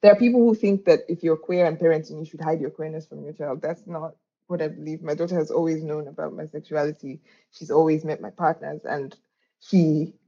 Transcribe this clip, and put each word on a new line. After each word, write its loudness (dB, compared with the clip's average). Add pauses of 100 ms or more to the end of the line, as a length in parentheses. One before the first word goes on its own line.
There 10
are 6
people 4
who 6
think 2
that 6
if -6
you're 2
queer 0
and -4
parenting, 0
you -10
should -16
hide -2
your -6
queerness -12
from -16
your -14
child. -8
That's -8
not -12 (320)
what -4
I -4
believe. -12
My -4
daughter -4
has -2
always -2
known -8
about -10
my -12
sexuality. -6 (300)
She's -12
always 4
met -6
my -14
partners, -4
and -6 (440)
she 2 (140)